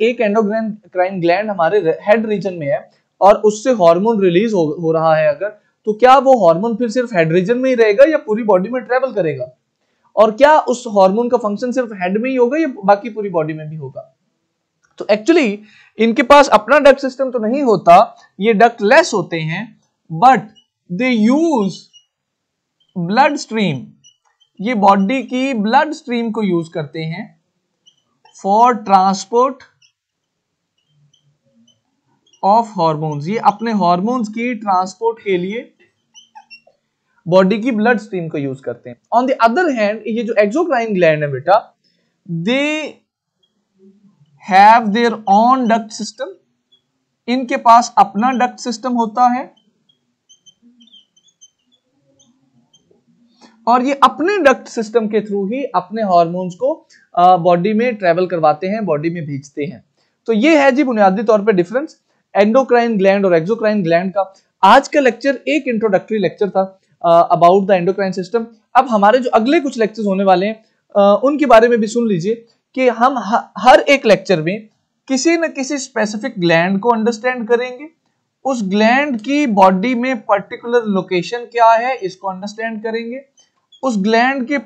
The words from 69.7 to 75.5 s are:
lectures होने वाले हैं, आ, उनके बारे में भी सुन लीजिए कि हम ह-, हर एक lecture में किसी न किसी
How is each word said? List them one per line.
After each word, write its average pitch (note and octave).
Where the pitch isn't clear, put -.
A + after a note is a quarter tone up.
lectures G#3+
होने G3
वाले F#3+
हैं, A3
आ, G3+
उनके C#4
बारे A#3
में A#3+
भी A3
सुन A#3
लीजिए G3
कि C4
हम A#3+
ह-, G3+
हर A#3+
एक C#4
lecture F3+
में G#3
किसी C4+
न E4
किसी C#4